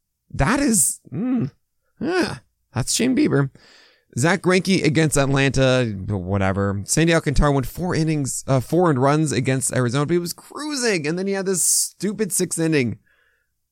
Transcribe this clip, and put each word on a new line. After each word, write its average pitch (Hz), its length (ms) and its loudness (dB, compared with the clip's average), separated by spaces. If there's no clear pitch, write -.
that - 280 0
is, 226 400 0
mm, 220 400 -4
yeah, 339 380 -2
that's 120 200 -4
Shane - 220 0
Bieber. 139 360 2
Zach 165 240 2
Greinke 185 420 2
against 147 340 2
Atlanta, 135 680 2
whatever. 98 800 0
Sandy 165 280 2
Alcantara 151 380 2
went 135 160 0
four 175 260 -6
innings, 151 540 -2
uh, 135 120 2
four 165 300 2
earned 131 120 2
runs 147 300 2
against 131 440 -2
Arizona, 127 300 0
but 151 80 -2
he 175 60 2
was 170 140 -8
cruising, 247 720 -4
and 165 140 -2
then 190 80 -4
he 196 60 -2
had 196 120 -4
this 185 180 -2
stupid 202 680 -2
sixth - 260 -4
inning. 151 420 0